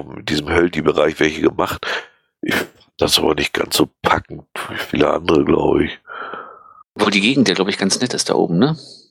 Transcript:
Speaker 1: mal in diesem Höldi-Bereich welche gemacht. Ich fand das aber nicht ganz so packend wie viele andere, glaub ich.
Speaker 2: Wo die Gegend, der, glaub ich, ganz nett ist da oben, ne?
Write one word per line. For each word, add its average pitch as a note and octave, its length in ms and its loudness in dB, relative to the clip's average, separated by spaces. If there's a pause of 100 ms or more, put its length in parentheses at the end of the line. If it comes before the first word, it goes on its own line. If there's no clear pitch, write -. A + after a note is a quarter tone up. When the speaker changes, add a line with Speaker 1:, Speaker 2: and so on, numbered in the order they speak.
Speaker 1:
mal C2+ 140 -16
in - 60 -14
diesem D2+ 240 -4
Höldi-Bereich D#2 720 2
welche D#2 220 0
gemacht. - 440 0 (560)
Ich - 140 -4
fand - 140 -6 (280)
das - 220 2
aber D#2 160 2
nicht C#2+ 180 -4
ganz - 220 -2
so D2+ 140 2 (120)
packend - 440 -4 (240)
wie - 80 -10
viele - 340 0
andere, D#2 320 2
glaub D2+ 380 2
ich. - 180 -4 (960)
Speaker 2:
Wo G#2 140 0
die G2+ 100 2
Gegend, A2+ 300 4
der, F2+ 60 2
glaub F#2 120 2
ich, G2+ 100 -2
ganz G2 220 -2
nett B2 140 -4
ist - 160 -2
da - 60 2
oben, F2 240 2
ne? D3+ 180 2 (340)